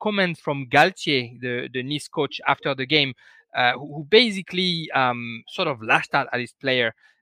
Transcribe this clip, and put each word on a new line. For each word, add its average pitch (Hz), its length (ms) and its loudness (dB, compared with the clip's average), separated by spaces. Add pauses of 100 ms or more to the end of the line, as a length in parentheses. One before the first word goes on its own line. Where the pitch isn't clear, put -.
comments 196 400 0
from 139 260 -4
Galtier, 139 720 2
the, 123 320 -6
the 127 120 -6
Nice 143 240 -6
coach, - 400 -4
after 139 280 0
the 131 100 -6
game, 139 280 0 (420)
uh, 123 180 2
who, 147 240 -10
who 151 120 -10
basically, 185 840 2
um, 120 540 -2
sort 185 200 -4
of 123 140 -4
lashed 131 340 0
out 139 180 2
at 120 60 0
his 120 140 -8
player, 127 400 0 (280)